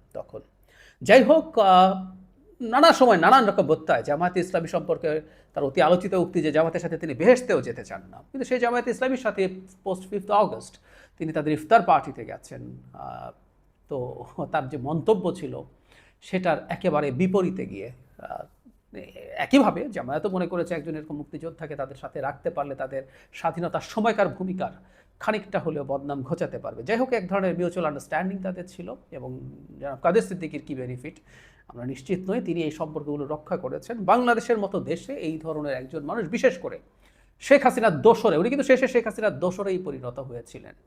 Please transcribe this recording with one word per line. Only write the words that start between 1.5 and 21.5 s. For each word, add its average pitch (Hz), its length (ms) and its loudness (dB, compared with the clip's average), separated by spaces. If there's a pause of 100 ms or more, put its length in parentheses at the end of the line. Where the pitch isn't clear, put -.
আহ, 190 540 6 (480)
নানা 254 320 6
সময় 240 240 6
নানান 214 300 8
রকম 190 200 2
বক্তায় 151 360 2
জামায়াতে 175 380 0
ইসলামী 170 260 -2
সম্পর্কে 156 540 -2 (340)
তার 143 100 -2
অতি 139 180 0
আলোচিত 180 320 4
উক্তি 180 280 0
যে 151 100 0
জামাতের 160 280 2
সাথে 160 180 -6
তিনি 160 160 -8
বেহেশতেও 202 480 2
যেতে 120 220 -10
চান 92 260 -14
না, - 60 -20
কিন্তু - 320 -10
সেই 254 100 0
জামায়াতে 240 320 0
ইসলামীর 254 260 -2
সাথে 202 320 -2 (360)
পোস্ট 185 260 -6
ফিফথ 202 200 -8
আগস্ট 208 500 0 (380)
তিনি 160 140 -6
তাদের 151 200 -2
ইফতার 180 300 4
পার্টিতে 139 420 0
গেছেন। 123 520 -16 (160)
আহ, 62 380 -14 (580)
তো 131 360 -8 (280)
তার 147 160 -2
যে 151 80 -10
মন্তব্য 165 580 0
ছিল 135 280 -10 (580)
সেটার 180 480 -2
একেবারে 151 420 0
বিপরীতে 165 560 0
গিয়ে, 98 260 -12 (260)
আহ, - 240 -12 (920)
একইভাবে 240 520 2
জামায়াতও 156 420 -6
মনে 180 160 -2
করেছে 175 280 -4
একজন 156 200 -8
এরকম 151 220 -12
মুক্তিযোদ্ধাকে 151 600 -12